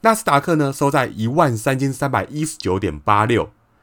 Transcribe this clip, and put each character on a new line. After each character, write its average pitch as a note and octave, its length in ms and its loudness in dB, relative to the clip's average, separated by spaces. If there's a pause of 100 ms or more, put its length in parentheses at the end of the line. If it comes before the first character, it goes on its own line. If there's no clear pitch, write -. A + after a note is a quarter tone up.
纳 A3 140 4
斯 - 100 -6
达 C#3+ 140 4
克 E3 160 0
呢， C#3+ 180 0
收 C#3+ 160 0
在 C#3+ 160 2
一 A2 220 -4
万 C#3+ 280 2
三 C3 220 -2
千 C3+ 160 -2
三 C3+ 160 -4
百 A2+ 140 0
一 D3 200 -6
十 D#3 140 -8
九 F#2+ 220 -2
点 E2+ 180 -4
八 G#2 280 2
六， A2 260 0 (320)